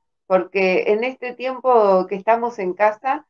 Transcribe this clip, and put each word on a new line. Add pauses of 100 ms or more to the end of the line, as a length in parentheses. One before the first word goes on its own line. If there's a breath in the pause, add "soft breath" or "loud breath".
(260)
porque
en
este
tiempo
que
estamos
en
casa,